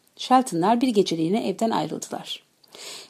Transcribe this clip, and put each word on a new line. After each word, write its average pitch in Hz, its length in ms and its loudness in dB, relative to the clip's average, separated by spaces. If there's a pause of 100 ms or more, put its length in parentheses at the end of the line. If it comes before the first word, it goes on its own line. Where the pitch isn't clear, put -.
(160)
Shelton'lar 240 640 2
bir 262 80 2
geceliğine 190 600 0
evden 226 220 0
ayrıldılar. - 720 -4 (680)